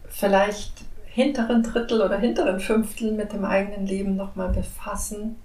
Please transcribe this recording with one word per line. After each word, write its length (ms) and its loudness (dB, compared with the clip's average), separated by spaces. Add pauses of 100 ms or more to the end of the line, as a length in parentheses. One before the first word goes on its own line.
vielleicht 640 2 (340)
hinteren 560 2
Drittel 400 0
oder 160 2
hinteren 440 2
Fünftel 500 0
mit 220 -4
dem 100 -2
eigenen 420 0
Leben 300 0
nochmal 340 -4
befassen, 960 -4